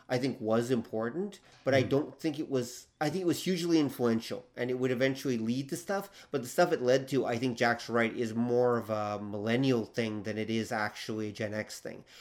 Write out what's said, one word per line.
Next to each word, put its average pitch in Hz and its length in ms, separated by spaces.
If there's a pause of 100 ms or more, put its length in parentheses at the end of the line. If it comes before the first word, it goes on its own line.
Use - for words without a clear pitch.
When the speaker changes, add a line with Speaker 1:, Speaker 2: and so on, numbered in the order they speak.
(120)
Speaker 1:
I 127 60
think 123 240
was 113 300
important, 123 680 (240)
but 135 120
I 131 80
Speaker 2:
Mm. 104 60
Speaker 1:
don't 143 300
think 156 200
it 156 100
was, 127 380 (120)
I 151 120
think 185 100
it 175 60
was 143 160
hugely 170 360
influential, 117 680 (100)
and 123 140
it 127 80
would 127 100
eventually 131 480
lead 123 320
to 165 80
stuff, 196 320 (220)
but 139 100
the 120 60
stuff 170 240
it 156 100
led 131 280
to, 123 180
I 117 100
think 123 220
Jack's 117 300
right, 113 260
is 113 180
more 120 440
of 107 120
a 104 320
millennial 110 640
thing 107 380
than 107 160
it 107 100
is 113 220
actually 107 580
a - 20
Gen 104 220
X 107 260
thing. - 240 (180)